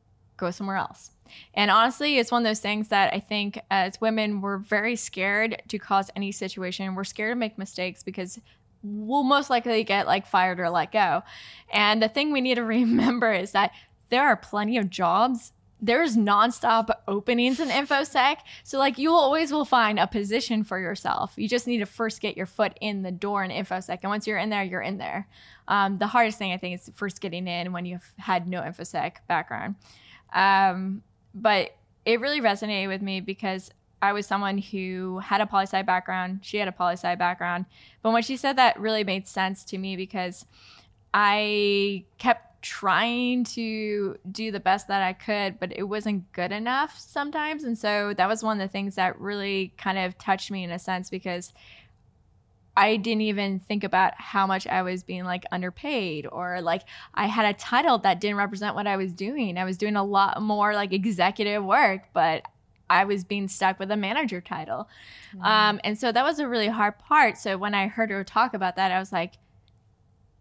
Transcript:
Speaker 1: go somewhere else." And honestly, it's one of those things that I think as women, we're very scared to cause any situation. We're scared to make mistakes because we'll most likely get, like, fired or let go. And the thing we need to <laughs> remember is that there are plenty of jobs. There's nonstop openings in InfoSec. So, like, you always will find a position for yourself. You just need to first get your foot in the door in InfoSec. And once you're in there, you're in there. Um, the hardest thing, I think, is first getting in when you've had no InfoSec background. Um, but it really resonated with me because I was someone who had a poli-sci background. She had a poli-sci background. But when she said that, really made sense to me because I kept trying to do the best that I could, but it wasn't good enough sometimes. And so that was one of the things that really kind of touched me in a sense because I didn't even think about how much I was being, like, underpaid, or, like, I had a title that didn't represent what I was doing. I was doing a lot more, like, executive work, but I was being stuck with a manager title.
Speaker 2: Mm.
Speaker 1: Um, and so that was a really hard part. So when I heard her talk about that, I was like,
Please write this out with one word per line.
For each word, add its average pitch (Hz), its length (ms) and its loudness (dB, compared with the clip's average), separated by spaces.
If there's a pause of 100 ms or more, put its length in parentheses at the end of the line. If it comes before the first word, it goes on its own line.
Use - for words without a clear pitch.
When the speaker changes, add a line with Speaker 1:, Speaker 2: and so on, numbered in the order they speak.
(380)
Speaker 1:
go 180 140 -4
somewhere 196 260 -6
else." - 340 -8 (440)
And 202 160 4
honestly, 262 480 4
it's 226 120 0
one 240 120 2
of 220 40 2
those 214 120 0
things 208 300 -4
that 196 240 4
I 196 60 -4
think 208 400 -4 (120)
as 190 280 0
women, 214 420 0
we're 196 180 -4
very 214 360 -2
scared 208 760 -2
to 202 100 -6
cause 196 360 0
any 196 160 -4
situation. 190 640 -6
We're 196 80 -4
scared 214 280 -4
to 240 40 -2
make 220 220 -4
mistakes 185 460 -8
because 185 360 -8 (440)
we'll 214 400 -2
most 277 260 4
likely 233 340 2
get, 196 220 0
like, 196 220 2
fired 185 320 2
or 170 100 0
let 180 220 0
go. 185 320 2 (500)
And 208 300 4
the 220 60 4
thing 294 220 0
we 277 100 2
need 254 140 2
to 240 80 0
<laughs> - 0 -
remember 233 680 4
is 190 200 -2
that 196 180 4 (380)
there 247 180 4
are 233 100 6
plenty 208 400 -2
of 202 140 0
jobs. 214 600 2 (300)
There's 240 340 4
nonstop 220 720 4 (180)
openings 240 520 2
in 311 100 -2
InfoSec. 277 680 2 (260)
So, - 140 -6
like, 269 220 2
you 302 120 2
always 311 400 4
will 294 140 0
find 214 340 4
a 180 80 4
position 214 560 -2
for 190 160 -6
yourself. - 560 -4
You 208 140 -4
just 240 160 0
need 240 140 0
to 202 80 -2
first 220 340 -6
get - 160 -4
your 185 80 -6
foot 196 340 -2
in 202 220 -4
the 185 100 -6
door 202 320 -2
in 185 60 -4
InfoSec. 185 540 -6
And 190 60 -4
once 208 180 -4
you're 214 100 -2
in 196 140 -2
there, 202 120 0
you're 185 180 -6
in 190 180 -6
there. 190 280 -8 (400)
Um, 196 300 2
the 202 100 0
hardest 220 300 2
thing, 190 160 -4
I 185 40 -4
think, 180 220 -8
is - 140 -18
first 202 280 -8
getting 180 260 -6
in 175 260 -4
when 175 120 -6
you've 180 340 -10
had 175 280 0
no 180 140 -4
InfoSec - 540 -6 (120)
background. 170 480 -4 (580)
Um, 190 680 4 (320)
but 208 380 2 (340)
it 220 160 2
really 294 180 0
resonated 208 480 0
with 190 140 -4
me 190 180 -4
because 190 500 -6 (320)
I 202 120 4
was 208 120 -2
someone 196 320 -2
who 185 640 -6
had 202 220 2
a 208 40 0
poli-sci 196 360 0
background. 185 640 -2
She - 140 -6
had 202 120 0
a - 20 -4
poli-sci 180 440 -2
background. 180 500 -2 (360)
But 220 100 2
when 233 120 4
she 262 140 -4
said 269 200 0
that, 254 220 4
really 214 240 0
made 190 240 -2
sense 190 380 -4
to 196 120 -8
me 190 200 -6
because 180 480 -8 (680)
I 202 920 2 (120)
kept - 440 0
trying 240 840 0
to 214 720 -4 (140)
do 220 200 -6
the 202 80 -6
best 196 280 0
that 196 160 0
I 185 100 0
could, 202 460 -4
but - 160 -6
it - 80 -6
wasn't 208 480 -4
good 180 200 -4
enough 247 480 -2
sometimes. 302 640 -4
And 233 140 -2
so 208 380 0
that 185 120 4
was 220 160 -2
one 220 160 0
of 196 80 -4
the 190 40 -14
things 196 240 -6
that 185 240 0
really 196 580 -4
kind 190 200 -4
of 185 200 -4
touched - 340 -2
me 190 120 -6
in 175 80 -8
a 175 80 -6
sense 185 300 -6
because 185 440 -8 (1200)
I 214 200 6
didn't 220 240 0
even 202 380 -2
think 202 260 -4
about 185 320 2
how - 280 -2
much 190 220 -2
I 185 140 0
was 185 220 -4
being, 180 200 -8
like, 180 260 -6
underpaid, 180 800 -4
or, 180 320 -6
like, 170 200 0 (320)
I - 140 0
had 214 180 2
a 202 120 0
title 254 420 2
that 185 200 2
didn't 208 160 -2
represent 202 400 -2
what 202 100 -4
I 202 120 0
was 190 160 -4
doing. 202 440 -4
I 185 60 -2
was 185 140 -4
doing 208 180 0
a 202 80 2
lot 196 380 2
more, 208 320 2
like, 202 180 0
executive 202 720 0
work, 196 380 4 (100)
but 160 320 2 (460)
I 180 160 6
was 202 180 -2
being 196 240 -4
stuck 190 320 0
with 196 120 -4
a 208 40 0
manager 208 460 -2
title. 156 480 -8 (440)
Speaker 2:
Mm. 185 120 -8
Speaker 1:
Um, 214 400 4
and 214 120 -2
so 240 140 0
that 240 140 4
was 302 140 0
a 285 100 -2
really 226 180 0
hard 214 320 0
part. 269 380 4
So 196 200 -2
when 208 160 -2
I 190 140 2
heard 220 240 -2
her 196 140 -4
talk 226 280 2
about 185 220 -2
that, 190 160 0
I 185 80 0
was 190 140 -6
like, 175 220 -4 (1040)